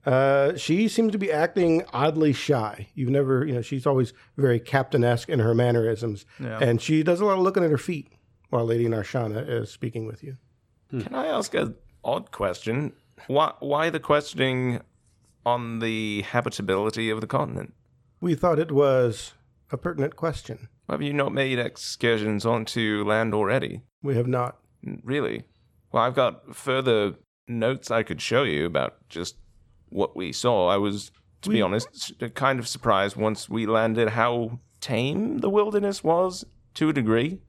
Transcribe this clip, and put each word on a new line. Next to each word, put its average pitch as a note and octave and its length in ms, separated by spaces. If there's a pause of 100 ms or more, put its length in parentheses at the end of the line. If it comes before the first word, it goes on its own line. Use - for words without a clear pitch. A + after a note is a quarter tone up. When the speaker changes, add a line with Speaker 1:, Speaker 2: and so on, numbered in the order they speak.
Speaker 1:
Uh, C#3 520
she F3+ 320
seems A3 240
to G#3+ 60
be F#3+ 140
acting E3+ 500 (100)
oddly D3+ 400
shy. A2 640
You've B2+ 160
never, C3+ 360
you C#3 80
know, A#2+ 80
she's C3 240
always C3 260 (240)
very B2 240
captain-esque B2 680
in D3 80
her A2+ 160
mannerisms. A#2 720 (120)
Speaker 2:
Yeah. A2+ 220
Speaker 1:
And A#2+ 200
she D#3 220
does F3 180
a G#3 40
lot G3 140
of - 40
looking F#3+ 220
at D#3+ 60
her C#3+ 80
feet D#3 300 (420)
while A#2 160
Lady A#2 200
Narshana A2+ 600
is A#2 220
speaking A#2 360
with A2 160
you. C3+ 140 (540)
Speaker 3:
Hmm. A#2+ 100
Can B3+ 140
I C4 120
ask A3 280
an - 200 (300)
odd - 280
question? A2 600 (360)
Why, D3+ 320
why D#3 280
the D#3+ 120
questioning C3 800 (640)
on A#2 320
the A2 440
habitability G#2+ 880
of A2 100
the A2 60
continent? - 460 (480)
Speaker 1:
We F3 140
thought E3 240
it D#3+ 140
was C3 600 (380)
a C3 80
pertinent D#3 380
question. D#3 520 (200)
Speaker 3:
Have D3 140
you C#3+ 120
not C#3 180
made C3 260
excursions G#2+ 840
onto A2 640
land A2 260
already? G#2+ 500 (200)
Speaker 1:
We C#3 140
have A#2+ 100
not. B2 320 (280)
Speaker 3:
N-, - 160
really? A2+ 420 (480)
Well, A#2 100
I've B2 120
got B2 400
further B2+ 600 (340)
notes A#2+ 420
I A#2 120
could - 180
show B2 220
you D#2+ 240
about C#2 300 (120)
just - 280 (540)
what - 260
we E2+ 160
saw. G#2 360
I G2 80
was, G2+ 360 (300)
to G3 80
be G#3+ 60
Speaker 1:
We G#2+ 60
Speaker 3:
honest, G2 260 (340)
s-, A#2 120
kind C3+ 240
of A2+ 80
surprised G2+ 500
once G#2+ 320
we A2+ 180
landed A2+ 440
how A#2+ 480 (220)
tame F3+ 580
the G#3+ 120
wilderness G3+ 520
was, F3+ 420 (300)
to D#3 140
a D#3 40
degree. B2+ 460 (100)